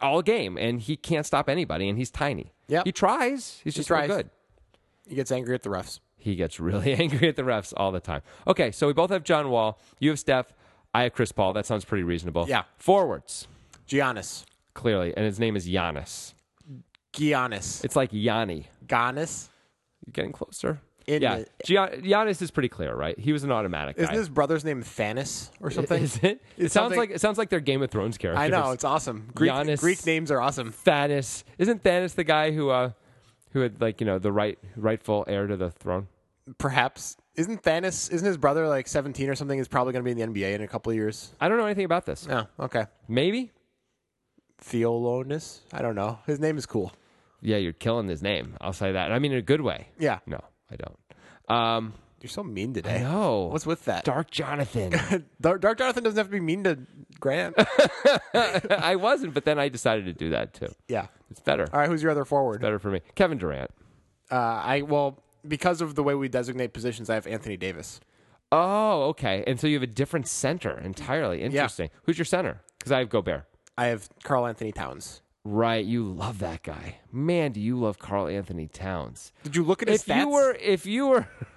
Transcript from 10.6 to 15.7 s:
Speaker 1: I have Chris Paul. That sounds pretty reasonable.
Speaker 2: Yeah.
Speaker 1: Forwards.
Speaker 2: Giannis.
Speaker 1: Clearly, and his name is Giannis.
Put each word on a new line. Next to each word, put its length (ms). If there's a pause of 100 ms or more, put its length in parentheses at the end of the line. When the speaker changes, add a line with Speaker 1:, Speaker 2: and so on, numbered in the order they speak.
Speaker 1:
I 80
have 100
Chris 200
Paul. 220
That 120
sounds 180
pretty 200
reasonable. 440
Speaker 2:
Yeah. 140 (160)
Speaker 1:
Forwards. 720 (400)
Speaker 2:
Giannis. 560 (300)
Speaker 1:
Clearly, 420
and 100
his 140
name 160
is 120
Giannis. 640 (800)